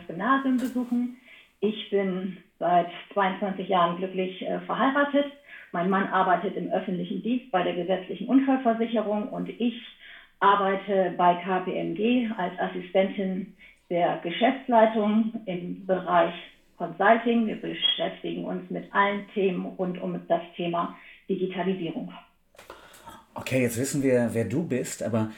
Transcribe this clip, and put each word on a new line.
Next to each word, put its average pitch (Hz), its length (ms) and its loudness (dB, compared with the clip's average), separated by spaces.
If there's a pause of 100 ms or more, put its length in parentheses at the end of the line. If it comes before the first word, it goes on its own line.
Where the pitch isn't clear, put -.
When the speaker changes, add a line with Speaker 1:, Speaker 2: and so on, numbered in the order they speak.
Speaker 1:
Gymnasium 254 500 2
besuchen. 240 600 -2 (420)
Ich - 320 -4
bin 190 460 -2 (200)
seit 170 300 4 (260)
zweiundzwanzig 190 540 -2
Jahren 175 300 2
glücklich, 185 440 -4
äh, 180 200 -4
verheiratet. 285 640 2 (480)
Mein 185 180 0
Mann 196 160 2
arbeitet 180 480 2
im 175 160 -6
öffentlichen 185 500 -2
Dienst 240 300 -4
bei 180 100 2
der 175 140 -2
gesetzlichen 180 520 -4
Unfallversicherung 226 1000 2
und 175 220 -8
ich 233 300 -2 (600)
arbeite 196 800 4
bei 175 180 6
K 185 240 -2
P 180 180 -4
M 170 160 -4
G 233 420 2
als 180 220 -4
Assistentin 185 960 -2 (380)
der 170 320 2
Geschäftsleitung 220 1120 2 (120)
im 180 400 -6
Bereich 175 480 2 (440)
Consulting. 220 680 2
Wir 190 120 -4
beschäftigen - 880 -4
uns - 260 -6
mit 175 200 -8
allen 202 420 0
Themen 190 320 0
rund 180 360 -6
um 180 260 -4
das 170 140 2 (140)
Thema 170 400 -4 (340)
Digitalisierung. 180 840 -4 (1200)
Speaker 2:
Okay, - 260 -2
jetzt 117 180 0
wissen 139 240 -2
wir, 123 300 4
wer 113 120 2
du 143 220 -2
bist, - 340 -4
aber 110 360 0